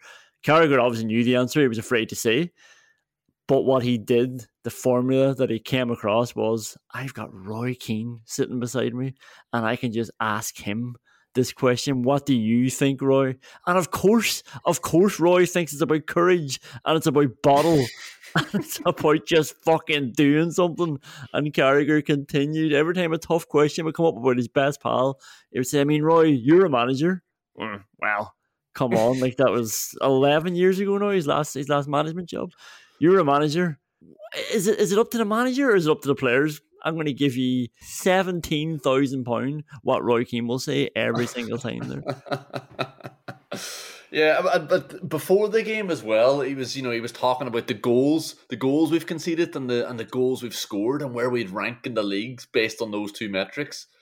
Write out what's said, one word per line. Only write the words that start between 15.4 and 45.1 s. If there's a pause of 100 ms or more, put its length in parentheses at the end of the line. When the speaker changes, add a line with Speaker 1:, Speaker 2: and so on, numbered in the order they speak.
Speaker 1:
thinks
it's
about
courage, (240)
and
it's
about
bottle, (260)
<laughs>
and
it's
about
just
fucking
doing
something. (320)
And
Carragher
continued.
Every
time
a
tough
question
would
come
up
about
his
best
pal, (300)
he
would
say,
"I
mean,
Roy,
you're
a
manager." (340)
"Mm, (140)
well, (380)
come
on."
Like,
that
was
eleven
years
ago
now,
his
last,
his
last
management
job. (480)
"You're
a
manager. (720)
Is
it,
is
it
up
to
the
manager,
or
is
it
up
to
the
players? (220)
I'm
gonna
give
you (140)
seventeen
thousand
pound, (200)
what
Roy
Keane
will
say
every
single
time
there." (260)
Speaker 2:
<laughs> (1160)
Yeah,
but,
but
before